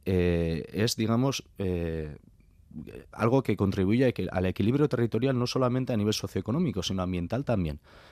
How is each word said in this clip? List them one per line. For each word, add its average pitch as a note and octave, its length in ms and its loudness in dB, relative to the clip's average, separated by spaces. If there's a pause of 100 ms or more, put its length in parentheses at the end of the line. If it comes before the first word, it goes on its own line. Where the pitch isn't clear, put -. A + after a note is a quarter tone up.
eh, E2+ 680 2
es, G#2+ 240 -2
digamos, A#2 480 0 (140)
eh, E2 600 -4 (680)
eh, - 260 -18
algo A#2 300 2
que G#2 140 -2
contribuye G2+ 500 2
a A#2+ 60 4
que, F#2 180 -4
al F#2 160 0
equilibrio B2 420 2
territorial A#2+ 500 0
no A#2+ 80 0
solamente B2+ 460 0
a A#2 40 0
nivel G#2+ 160 2
socioeconómico, G#2+ 720 -2
sino F#2+ 200 -2
ambiental F2+ 420 -2
también. E2+ 360 0 (320)